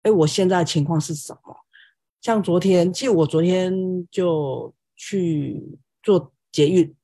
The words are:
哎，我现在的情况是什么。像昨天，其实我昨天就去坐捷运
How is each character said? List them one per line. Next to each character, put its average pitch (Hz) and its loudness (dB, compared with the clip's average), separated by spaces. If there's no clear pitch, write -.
哎， 220 0
我 185 4
现 185 0
在 185 2
的 170 2
情 151 -2
况 160 0
是 151 -6
什 - -12
么。 - -20
像 220 -2
昨 175 0
天， 180 2
其 175 -8
实 254 2
我 165 4
昨 160 0
天 185 2
就 143 -4
去 156 -4
坐 190 2
捷 147 2
运 170 2